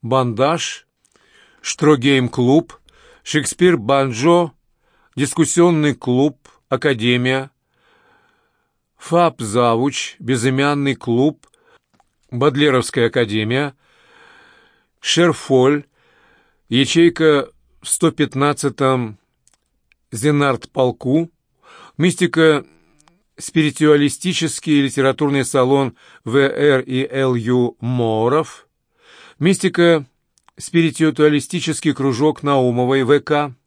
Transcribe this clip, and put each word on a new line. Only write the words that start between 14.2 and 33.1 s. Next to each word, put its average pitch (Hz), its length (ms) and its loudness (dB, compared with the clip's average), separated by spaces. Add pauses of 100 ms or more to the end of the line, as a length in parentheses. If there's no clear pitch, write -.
Шерфоль, 147 840 2 (840)
ячейка 156 840 2 (300)
в - 80 -16
сто - 240 0
пятнадцатом 131 1080 -2 (920)
Зенарт-полку, 135 1160 -2 (680)
мистика-спиритуалистический 151 2750 0
литературный 139 600 -2
салон 135 520 0 (280)
В 117 120 -4
Р 139 440 2
и 131 300 -4
Л 131 240 -2
Ю 120 460 -2
Мооров, 120 880 -2 (680)
мистика-спиритуалистический 160 2500 0
кружок 135 480 -2
Наумовой 131 600 0
В 139 160 2